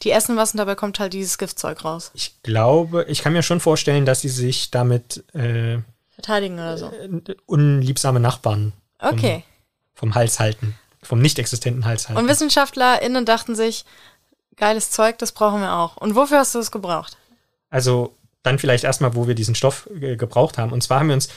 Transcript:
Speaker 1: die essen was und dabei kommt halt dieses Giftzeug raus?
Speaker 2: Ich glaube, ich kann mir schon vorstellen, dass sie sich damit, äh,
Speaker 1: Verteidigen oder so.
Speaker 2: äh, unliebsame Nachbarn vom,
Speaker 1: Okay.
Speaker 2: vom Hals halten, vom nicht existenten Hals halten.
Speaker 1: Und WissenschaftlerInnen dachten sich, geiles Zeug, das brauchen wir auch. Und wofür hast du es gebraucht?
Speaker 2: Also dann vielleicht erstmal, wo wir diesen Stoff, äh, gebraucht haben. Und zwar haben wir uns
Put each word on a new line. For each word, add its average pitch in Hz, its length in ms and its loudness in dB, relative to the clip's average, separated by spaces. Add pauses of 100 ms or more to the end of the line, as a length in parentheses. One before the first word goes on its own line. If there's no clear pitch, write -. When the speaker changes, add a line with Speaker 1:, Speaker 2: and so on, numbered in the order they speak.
Speaker 1:
die 214 100 0
essen 220 260 2
was 220 160 0
und 220 40 -6
dabei 196 180 -2
kommt 202 240 -6
halt 190 140 -4
dieses 190 240 -4
Giftzeug - 480 -8
raus? 165 280 -8
Speaker 2:
Ich - 300 -10
glaube, 156 640 2
ich 147 140 -4
kann 151 120 0
mir 170 100 2
schon 170 160 0
vorstellen, 147 460 2
dass 131 160 2
sie 143 80 -4
sich 127 420 -4
damit, 123 520 0 (120)
äh, 117 420 -2 (360)
Speaker 1:
Verteidigen 202 420 -4
oder 165 220 -8
so. 160 100 -10
Speaker 2:
äh, 190 480 -10 (100)
unliebsame 139 720 2
Nachbarn 107 540 0 (260)
vom, - 180 -2
Speaker 1:
Okay. 165 260 -2 (500)
Speaker 2:
vom 110 220 -2
Hals 117 240 2
halten, 110 360 -2 (280)
vom 120 180 0
nicht 147 160 2
existenten 123 480 -4
Hals 113 240 -2
halten. 110 100 -2
Speaker 1:
Und 240 80 2
WissenschaftlerInnen 262 1000 2
dachten 226 300 0
sich, 226 300 -2 (680)
geiles 214 340 0
Zeug, 220 300 2
das 226 140 -4
brauchen 208 280 0
wir 185 140 -2
auch. 170 220 -2
Und 208 180 -2
wofür 277 240 4
hast 262 160 2
du 240 40 -2
es 220 120 -6
gebraucht? 175 460 -6 (520)
Speaker 2:
Also 123 460 0 (260)
dann 131 160 2
vielleicht 127 280 2
erstmal, 131 280 0
wo 120 140 0
wir 120 80 0
diesen 113 180 0
Stoff, - 340 0 (140)
äh, 135 140 -4
gebraucht 120 420 0
haben. 117 140 -2
Und 120 100 -2
zwar 131 200 2
haben 156 80 2
wir 143 40 2
uns 135 240 0